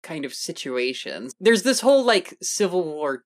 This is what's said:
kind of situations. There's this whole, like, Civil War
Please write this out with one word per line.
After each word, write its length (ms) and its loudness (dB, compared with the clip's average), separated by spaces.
kind 220 -10
of 80 -10
situations. 1040 -6
There's 240 6
this 180 2
whole, 220 6
like, 380 2
Civil 420 0
War 420 -4